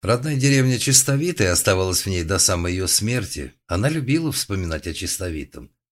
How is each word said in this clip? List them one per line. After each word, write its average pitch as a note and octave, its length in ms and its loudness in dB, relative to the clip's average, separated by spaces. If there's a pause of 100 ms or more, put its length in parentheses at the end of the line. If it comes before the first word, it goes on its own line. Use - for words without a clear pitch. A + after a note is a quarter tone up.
Родная B2 340 0
деревня C3 420 4
Чистовитая C#3 720 2
оставалась F#2 540 2
в - 20 -4
ней F2+ 160 -2
до F2+ 140 0
самой F2+ 340 0
её F#2 140 -2
смерти. G#2 640 -2 (140)
Она G2+ 240 0
любила D#3 420 -2
вспоминать F2 540 -4
о E2 80 -6
Чистовитом. D#2+ 760 -8 (220)